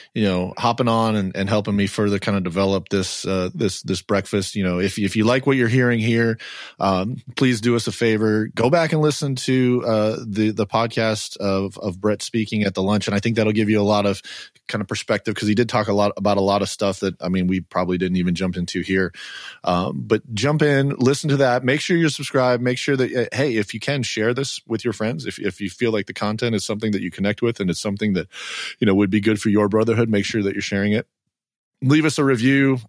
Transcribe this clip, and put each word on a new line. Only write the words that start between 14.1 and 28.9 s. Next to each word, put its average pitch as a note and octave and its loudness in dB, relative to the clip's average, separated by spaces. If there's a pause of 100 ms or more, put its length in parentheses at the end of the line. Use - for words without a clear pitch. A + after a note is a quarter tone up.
kind A2 -6
of G#2 -8
perspective, G#2+ -4
'cause G#2 -2
he G#2+ 4
did A2+ 2
talk G#2+ 0
a G2+ 2
lot G2+ 2
about G2+ 2
a G2 4
lot G2 2
of G2 -2
stuff G2 -2
that, F#2+ -4
I F2+ -4
mean, F#2 0
we F#2 0
probably F2+ -2
didn't F#2 0
even F2+ 0
jump F2+ -2
into F2 -4
here. F#2+ 0 (500)
Um, F2+ -2
but A2 0
jump D3 2
in, C#3 4
listen C#3 2
to C#3 2
that. B2+ 4
Make C3+ 2
sure F3 0
you're D#3+ 4
subscribed. B2+ 0
Make B2 0
sure C#3+ 0
that, B2+ 0
uh, A#2+ -2
hey, B2+ 0
if G#2 -2
you A2 -8
can, C#3 -2
share A2+ 0
this C3+ -4
with A2 -4
your A2+ -2
friends. G#2+ -4
If, F#2+ -10
if F#2+ -4
you G2 -4 (140)
feel A2+ 2
like G#2 -2
the G#2 -12
content A2 -2
is G2 -2
something G#2+ -2
that G2 -2
you F2+ -6
connect G2+ -2
with A#2 -2
and F#2+ 0
it's - -2
something G2+ -4
that, F2+ -2 (520)
you A2 2
know, G2 4